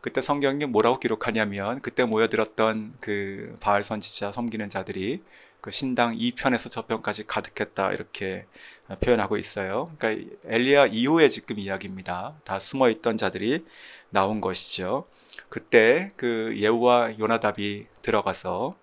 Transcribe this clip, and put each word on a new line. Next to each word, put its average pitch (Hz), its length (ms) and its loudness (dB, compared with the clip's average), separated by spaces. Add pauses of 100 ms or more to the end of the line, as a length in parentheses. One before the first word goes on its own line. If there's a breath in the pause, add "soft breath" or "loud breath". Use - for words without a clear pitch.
그때 - 180 -2
성경이 143 460 0
뭐라고 117 340 4
기록하냐면 110 800 -2
그때 - 240 -2
모여들었던 110 960 0
그 98 600 -6
바알 101 220 2
선지자 104 480 -6
섬기는 110 380 -6
자들이 95 540 -6 (360 loud breath)
그 - 100 -14
신당 120 460 0
이 117 160 -2
편에서 123 380 0
저 113 180 -8
편까지 107 400 -4
가득했다, 98 640 -2
이렇게, 95 540 -8 (420 loud breath)
어, 98 80 -10
표현하고 196 420 2
있어요. 107 600 -4
그러니까 - 480 -4
엘리야 131 420 6
이후에 135 400 4
지금 - 320 -2
이야기입니다. 95 760 -8 (100)
다 98 120 -4
숨어있던 117 600 0
자들이 110 480 -2 (440 loud breath)
나온 101 320 0
것이죠. 95 640 -4 (440 loud breath)
그때 131 680 4
그 113 400 -2
예후와 117 640 4
요나답이 104 680 -2 (140)
들어가서 101 800 -2